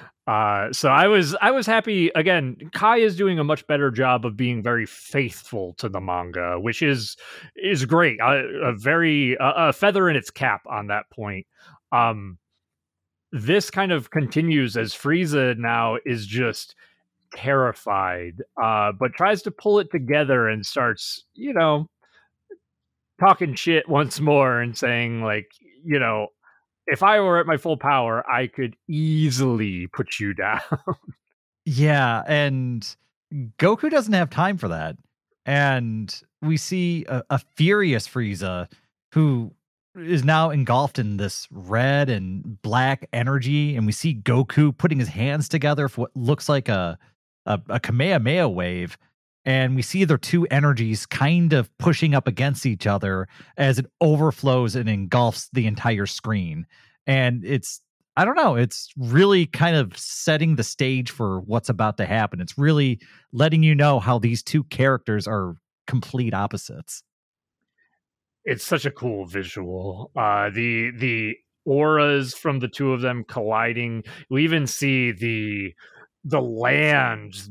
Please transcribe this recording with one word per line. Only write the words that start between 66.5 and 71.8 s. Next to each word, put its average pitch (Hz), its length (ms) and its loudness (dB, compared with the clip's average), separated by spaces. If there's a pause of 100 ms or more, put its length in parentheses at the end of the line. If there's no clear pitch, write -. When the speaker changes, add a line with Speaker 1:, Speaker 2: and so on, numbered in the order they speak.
Speaker 1:
It's 123 200 -4
such 160 200 -2
a 139 60 -2
cool 107 340 -6
visual. 92 880 -8
Uh, 104 340 0
the, 117 420 -2
the 113 440 -4 (300)
auras 147 680 2